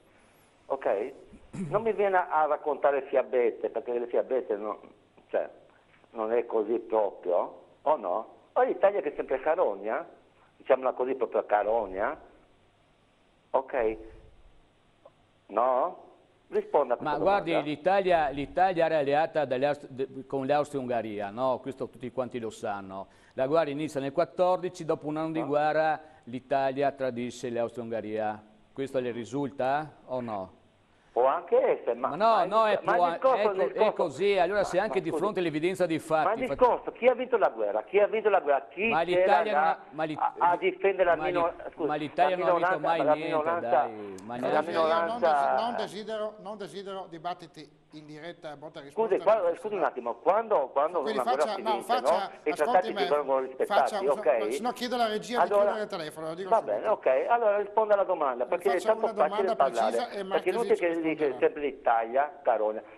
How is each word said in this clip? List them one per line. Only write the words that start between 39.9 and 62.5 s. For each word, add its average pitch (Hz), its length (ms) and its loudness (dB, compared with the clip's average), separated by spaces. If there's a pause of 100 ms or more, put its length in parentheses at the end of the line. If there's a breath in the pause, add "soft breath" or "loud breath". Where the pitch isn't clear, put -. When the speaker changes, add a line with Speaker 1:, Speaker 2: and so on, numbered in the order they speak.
Speaker 2:
ma 156 140 -6
l'It-, 156 140 -6
Speaker 1:
a, - 200 0
a 170 180 4
difendere 185 460 2
la 170 120 4
Speaker 2:
ma 170 100 -2
l'It-, 180 100 0
Speaker 1:
minor-, 170 360 -2
scusi, 160 160 -4
Speaker 2:
ma 147 80 0
l'Italia 170 400 0
Speaker 1:
la 175 100 0
Speaker 2:
non 170 180 4
ha 175 40 4
vinto 185 120 0
Speaker 1:
minoranza, 156 80 -2
Speaker 2:
mai 165 100 2
Speaker 1:
la 151 160 4
Speaker 2:
niente, 156 140 -2
Speaker 1:
minoranza, 156 420 0
Speaker 2:
dai, 107 460 0 (100)
ma 120 140 -8
Speaker 1:
la 123 80 -2
Speaker 2:
neanche 151 240 0
Speaker 3:
Io 170 100 2
non 160 80 4
desi-, 165 160 2
Speaker 1:
minoranza 143 500 2
Speaker 3:
non 233 200 0
desidero, 214 640 -8
non 202 160 -12
desidero 190 500 -10
dibattiti 165 720 -12 (120)
in 151 140 -18
diretta, 151 500 -14
botta 156 220 -16
e 139 60 -14
risposta, 196 280 -2
Speaker 1:
Scusi, 165 100 0
qua-, 214 160 6
Speaker 3:
non 254 160 0
Speaker 1:
scusi 214 200 -8
un 170 80 -2
attimo, 120 320 -2
quando, 190 540 2
quando 156 320 0
Speaker 3:
Quindi 208 180 -2
Speaker 1:
una 240 120 0
guerra 196 100 2
Speaker 3:
faccia, 208 140 0
Speaker 1:
si 196 60 -6
Speaker 3:
no, 220 120 -2
Speaker 1:
vince, 190 120 -4
Speaker 3:
faccia, 226 260 2
Speaker 1:
no? 180 60 4
I 185 320 -6
Speaker 3:
ascolti - 60 0
Speaker 1:
trattati 170 380 2
Speaker 3:
me, 196 100 -2
Speaker 1:
si 175 100 0
vengono 135 260 2
rispettati, 131 560 0
Speaker 3:
faccia, 143 160 0
Speaker 1:
ok? 127 420 0
Speaker 3:
se 147 100 -4
no 247 80 -2
chiedo 240 240 -4
alla 233 120 2
regia 214 360 -2
di 202 80 0
Speaker 1:
Allora, 202 100 4
Speaker 3:
chiudere 208 220 0
il 196 60 -8
telefono, 160 400 -8
lo 160 40 -6
dico 185 160 -8
Speaker 1:
va 220 80 6
Speaker 3:
subito. 208 180 0
Speaker 1:
bene, 196 120 -4
ok, 208 200 0 (220)
allora 220 300 2
risponda 208 340 0
alla 196 100 4
domanda, 139 420 -2
Speaker 3:
Mi - 40 -4
Speaker 1:
perché 180 200 0
è - 20 4
Speaker 3:
faccia 220 240 2
Speaker 1:
troppo 220 100 -2
Speaker 3:
una 226 80 0
Speaker 1:
facile 185 340 2
Speaker 3:
domanda 170 80 2
Speaker 1:
parlare, 117 400 2
Speaker 3:
precisa - 140 -2
e - 0 -
Speaker 1:
perché 208 100 -8
è 196 40 -4
Speaker 3:
Marchesi 185 320 -2
Speaker 1:
inutile 233 200 2
Speaker 3:
ci - 60 0
Speaker 1:
che 175 60 2
dice 165 160 -2
Speaker 3:
risponderà. 151 360 0
Speaker 1:
sempre 151 220 2
l'Italia, 127 800 0
carogna, 110 420 0 (140 loud breath)